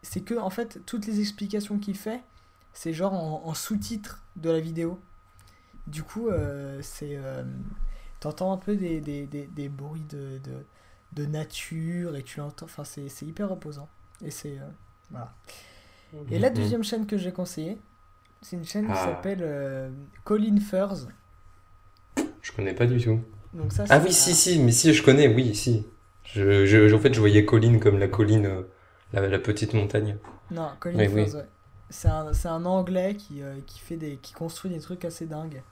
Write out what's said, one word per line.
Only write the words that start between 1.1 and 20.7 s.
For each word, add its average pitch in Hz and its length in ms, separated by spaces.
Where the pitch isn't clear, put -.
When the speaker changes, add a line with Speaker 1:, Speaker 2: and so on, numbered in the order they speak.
Speaker 1:
explications 208 600
qu'il 196 180
fait, 233 240
c'est 165 200
genre 190 200
en, 160 320
en 160 80
sous-titre 208 720
de 160 140
la 165 100
vidéo. 165 400
Du 151 160
coup, 226 260
euh, 143 520
c'est, 143 360
euh, 135 260
t'entends 180 340
un 190 40
peu 202 180
des, 170 260
des, 143 260
des, 143 200
des 143 220
bruits 147 400
de, 139 300
de, 135 240
de 147 120
nature 160 920
et 135 80
tu - 160
l'entends. 147 260
Enfin, 156 180
c'est, 143 260
c'est - 160
hyper 190 240
reposant. 151 400
Et - 80
c'est, 143 280
euh, 139 80
voilà. 120 220
Et 110 80
la 262 100
Speaker 2:
Mhm. 233 60
Speaker 1:
deuxième 233 280
chaîne 220 220
que 208 120
j'ai 180 160
conseillée, 180 460
c'est - 140
une 170 100
chaîne 214 200
qui 208 100
Speaker 2:
Ah. 190 100
Speaker 1:
s'appelle, 180 360
euh, 139 480
Colin 214 360
Furze. 190 500